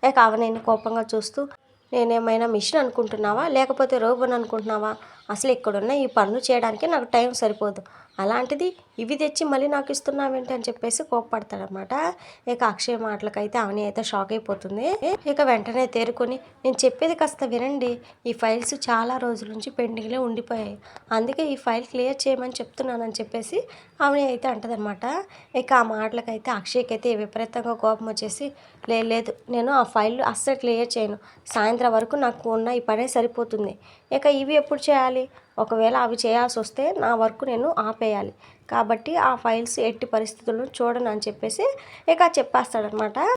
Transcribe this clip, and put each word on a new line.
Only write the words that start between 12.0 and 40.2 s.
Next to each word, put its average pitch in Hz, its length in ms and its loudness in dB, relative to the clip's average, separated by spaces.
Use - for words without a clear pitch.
ఇక 240 180 -2
అక్షయ్ 233 360 -2
మాటలకైతే 208 580 -4
అవని 208 260 -2
అయితే 208 200 -4
షాక్ 196 280 -4
అయిపోతుంది. 214 560 -4
ఇక 285 160 0
వెంటనే 240 440 2
తేరుకొని, 240 500 -2
"నేను 262 200 0
చెప్పేది 262 360 2
కాస్త 302 300 -2
వినండి, 247 480 -2
ఈ 240 120 -4
ఫైల్స్ 233 460 0
చాలా 233 360 0
రోజుల 233 320 -4
నుంచి 214 240 -10
పెండింగ్‌లో 226 500 -4
ఉండిపోయాయి, 226 520 -4
అందుకే 240 360 0
ఈ 277 100 -2
ఫైల్ 240 300 -2
క్లియర్ 262 340 -2
చేయమని 254 380 0
చెప్తున్నానని" 233 580 -6
చెప్పేసి 226 440 -6
అవని 285 240 4
అయితే 254 240 -2
అంటదనమాట. 214 560 -6
ఇక 254 180 0
ఆ 247 140 8
మాటలకైతే 220 640 -4
అక్షయ్కి 240 440 -2
అయితే 226 220 0
విపరీతంగా 226 600 -4
కోపం 220 300 2
వచ్చేసి, 220 420 -6
"లే-, 226 220 0
లేదు, 226 260 -2
నేను 247 240 0
ఆ 262 140 6
ఫైల్ 226 380 2
అస్సలు 269 340 0
క్లియర్ 233 340 0
చేయను, 214 260 -2
సాయంత్రం 233 440 2
వరకు 226 240 2
నాకు 240 340 0
ఉన్న 226 200 0
ఈ 247 120 0
పనే 233 260 0
సరిపోతుంది, 233 640 0
ఇక 277 160 2
ఇవి 269 200 0
ఎప్పుడు 294 260 2
చేయాలి? 254 420 4
ఒకవేళ 220 380 4
అవి 233 200 2
చేయాల్సి 240 420 2
వస్తే 220 260 -4
నా 226 160 2
వర్క్ 226 300 2
నేను 254 240 0
ఆపేయాలి, 214 520 -2
కాబట్టి 226 520 0
ఆ 269 160 6
ఫైల్స్ 233 440 -2
ఎట్టి 226 260 -2
పరిస్థితుల్లో 220 640 -4